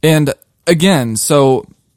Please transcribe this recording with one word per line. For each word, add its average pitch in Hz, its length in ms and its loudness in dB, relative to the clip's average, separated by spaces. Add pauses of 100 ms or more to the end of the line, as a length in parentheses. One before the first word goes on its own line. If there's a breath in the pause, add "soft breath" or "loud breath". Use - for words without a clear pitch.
And 156 300 0 (360)
again, 156 480 0
so 139 480 0 (320)